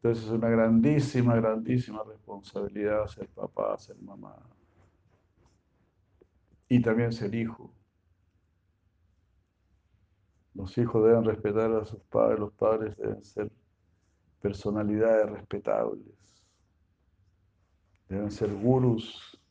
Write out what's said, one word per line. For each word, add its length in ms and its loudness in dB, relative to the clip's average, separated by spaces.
Entonces 220 0
es 60 -6
una 180 0
grandísima, 840 4
grandísima 680 -2
responsabilidad 1000 -6
ser 240 -14
papá, 480 -6
ser 240 -20
mamá. 340 -20
Y 140 6
también 300 2
ser 240 -6
hijo. 360 -8
Los 240 -10
hijos 280 2
deben 180 6
respetar 480 -2
a 140 -2
sus 160 -14
padres, 380 0
los 140 -6
padres 440 -2
deben 260 -6
ser 280 -10
personalidades 880 2
respetables. 760 -4
Deben 220 -4
ser 240 -4
gurús. 840 0